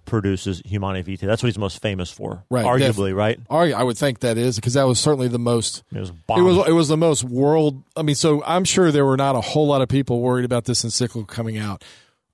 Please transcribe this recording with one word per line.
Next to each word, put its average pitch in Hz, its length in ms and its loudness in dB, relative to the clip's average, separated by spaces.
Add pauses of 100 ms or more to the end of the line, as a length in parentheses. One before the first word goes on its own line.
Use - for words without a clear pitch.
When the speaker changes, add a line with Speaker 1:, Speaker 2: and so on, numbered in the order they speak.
Speaker 1:
produces 98 580 -4
Humanae 98 380 -6
Vitae. 95 240 -8
That's 110 160 -2
what 123 60 0
he's 101 100 -4
most 98 240 -6
famous 95 280 -4
for, 104 400 -12
Speaker 2:
Right, 123 140 -2
Speaker 1:
arguably, 123 460 2
Speaker 2:
def-, 95 60 -4
Speaker 1:
right? 110 320 -2
Speaker 2:
argu-, 156 260 2
I 110 80 -2
would 160 160 -2
think 135 220 -2
that 117 180 0
is, 120 200 0
'cause 120 140 -4
that 135 120 2
was 123 140 2
certainly 135 300 2
the 120 100 -2
most, 120 460 -2 (100)
Speaker 1:
It 104 60 -8
was 95 100 -8
a - 20 -14
Speaker 2:
it 85 280 -2
was, 180 160 6
Speaker 1:
bomb. 190 120 2
Speaker 2:
it 160 40 4
was 165 160 4
the 156 80 2
most 160 280 2
world, 139 580 0 (120)
I 160 80 -6
mean, 147 140 0
so 147 300 2
I'm 180 180 0
sure 180 260 4
there 143 140 4
were 131 140 2
not 139 180 2
a 117 60 0
whole 151 240 0
lot 143 160 4
of 123 60 -2
people 127 340 0
worried 123 240 2
about 120 180 -2
this 120 180 -2
encyclical 113 440 -4
coming 113 320 -8
out. 104 260 -8 (500)